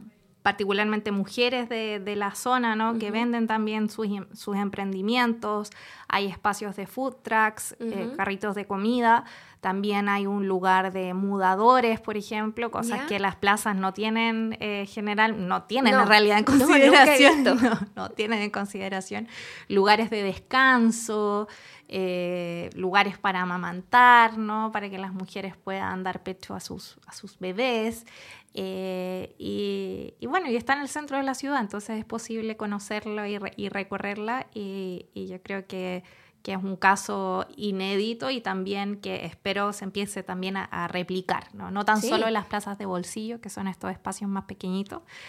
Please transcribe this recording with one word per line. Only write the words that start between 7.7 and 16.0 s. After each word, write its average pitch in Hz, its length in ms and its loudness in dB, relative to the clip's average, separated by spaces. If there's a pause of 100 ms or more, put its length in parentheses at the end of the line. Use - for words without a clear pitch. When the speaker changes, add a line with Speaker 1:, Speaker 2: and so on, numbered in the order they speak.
Speaker 1:
eh, 214 280 -6
Speaker 2:
Ujú. 262 80 -8
Speaker 1:
carritos 196 400 -2
de 202 100 -6
comida. 226 600 2 (340)
También 202 500 -2
hay 202 160 0
un 196 220 -2
lugar 185 460 2
de 180 200 -4
mudadores, 202 840 4
por 214 180 -8
ejemplo, 220 540 -4
cosas 226 300 -2
Speaker 2:
Ya. 294 60 -8
Speaker 1:
que 202 120 -2
las 196 160 0
plazas 208 400 2
no 190 180 -2
tienen, 220 680 -2
eh, 202 280 -6
general, 208 580 0
no 185 160 0
tienen 247 300 4
Speaker 2:
No. 262 100 6